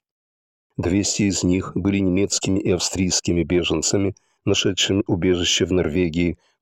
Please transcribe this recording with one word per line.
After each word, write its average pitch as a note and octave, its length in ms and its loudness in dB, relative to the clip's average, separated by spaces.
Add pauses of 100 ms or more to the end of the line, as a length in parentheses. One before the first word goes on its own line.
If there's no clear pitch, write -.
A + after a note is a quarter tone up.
(760)
Двести G2 520 0
из F#2 160 -2
них F#2 320 0
были G2 220 0
немецкими F#2+ 600 0
и G#2 140 0
австрийскими F2 720 0
беженцами, F2 720 0 (280)
нашедшими G2 600 0
убежище F2+ 580 0
в F2 60 -4
Норвегии E2+ 720 0 (200)